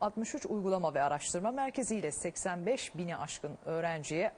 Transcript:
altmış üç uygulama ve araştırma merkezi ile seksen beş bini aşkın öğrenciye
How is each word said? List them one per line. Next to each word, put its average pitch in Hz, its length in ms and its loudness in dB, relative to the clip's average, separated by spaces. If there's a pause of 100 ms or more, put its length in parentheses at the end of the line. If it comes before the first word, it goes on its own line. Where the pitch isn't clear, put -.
altmış 214 340 0
üç - 100 -6
uygulama 185 480 2
ve 143 100 2
araştırma 160 480 2
merkezi 262 440 0
ile 170 160 0
seksen 175 540 -2
beş 240 320 0
bini 170 200 -2
aşkın - 340 -6 (140)
öğrenciye 165 720 0